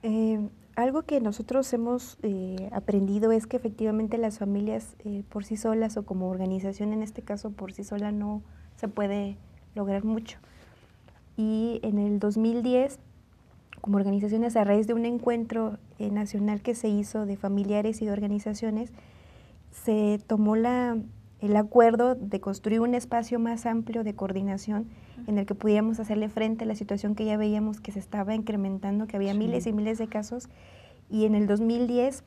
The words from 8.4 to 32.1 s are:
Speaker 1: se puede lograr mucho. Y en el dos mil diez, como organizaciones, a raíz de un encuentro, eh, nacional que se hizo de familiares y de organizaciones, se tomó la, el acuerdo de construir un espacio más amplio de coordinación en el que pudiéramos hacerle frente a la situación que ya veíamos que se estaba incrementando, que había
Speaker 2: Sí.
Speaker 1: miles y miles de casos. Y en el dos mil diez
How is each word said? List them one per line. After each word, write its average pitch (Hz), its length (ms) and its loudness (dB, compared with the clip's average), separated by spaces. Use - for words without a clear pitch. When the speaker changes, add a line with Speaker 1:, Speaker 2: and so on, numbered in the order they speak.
Speaker 1:
se 214 140 -6
puede 202 480 -2
lograr 196 280 -2
mucho. 220 360 -4
Y 220 480 0
en 208 140 0
el 208 220 2
dos 208 180 0
mil 233 240 2
diez, 254 380 2
como 202 160 2
organizaciones, 208 580 2
a 214 80 6
raíz 202 240 4
de 233 60 0
un 233 120 0
encuentro, 233 720 -2
eh, 208 120 -2
nacional 208 500 -2
que 233 140 -2
se 226 140 -2
hizo 208 360 -2
de 196 120 -4
familiares 208 640 0
y 214 40 -2
de 208 60 -2
organizaciones, 208 800 -2
se 208 560 2
tomó 214 280 4
la, 240 420 2
el 208 160 2
acuerdo 233 600 8
de 196 240 -4
construir 196 420 0
un 240 120 2
espacio 240 460 0
más 233 260 -2
amplio 226 380 -2
de 208 120 -4
coordinación 196 720 -4
en 208 120 0
el 196 80 0
que 202 100 -4
pudiéramos 214 440 2
hacerle 214 300 -2
frente 220 360 -2
a - 20 -2
la 214 80 -2
situación 208 400 -2
que 220 100 -2
ya 214 100 0
veíamos 214 440 0
que - 120 -12
se 196 80 -6
estaba 208 360 -4
incrementando, 202 720 -2
que 214 80 -10
había 196 180 0
Speaker 2:
Sí. 208 60 0
Speaker 1:
miles 226 280 0
y 220 60 0
miles 214 240 0
de 220 100 -4
casos. 214 420 -8
Y 214 160 2
en 214 80 6
el 208 140 4
dos 208 140 4
mil 233 260 2
diez 247 400 0